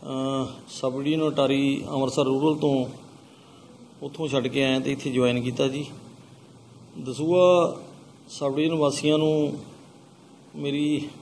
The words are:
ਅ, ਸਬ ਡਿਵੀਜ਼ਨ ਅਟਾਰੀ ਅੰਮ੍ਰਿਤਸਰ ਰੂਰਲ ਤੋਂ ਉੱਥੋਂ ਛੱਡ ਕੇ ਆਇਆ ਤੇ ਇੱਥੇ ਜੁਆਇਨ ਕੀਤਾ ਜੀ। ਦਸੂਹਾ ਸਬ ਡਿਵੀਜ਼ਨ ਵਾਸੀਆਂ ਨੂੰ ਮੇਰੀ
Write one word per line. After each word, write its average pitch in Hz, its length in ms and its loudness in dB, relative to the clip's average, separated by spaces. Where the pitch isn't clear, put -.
ਅ, 135 460 -4
ਸਬ 131 320 -4
ਡਿਵੀਜ਼ਨ 156 280 0
ਅਟਾਰੀ 139 600 2
ਅੰਮ੍ਰਿਤਸਰ 135 340 0
ਰੂਰਲ 135 320 2
ਤੋਂ 139 300 2
ਉੱਥੋਂ 143 260 -6
ਛੱਡ 131 200 0
ਕੇ 135 160 0
ਆਇਆ 131 160 2
ਤੇ 131 120 -2
ਇੱਥੇ 135 180 -4
ਜੁਆਇਨ 123 320 2
ਕੀਤਾ 127 260 0
ਜੀ। 135 180 -4
ਦਸੂਹਾ 170 720 4
ਸਬ 139 260 -4
ਡਿਵੀਜ਼ਨ 160 200 2
ਵਾਸੀਆਂ 147 420 2
ਨੂੰ 156 420 0
ਮੇਰੀ 147 520 -2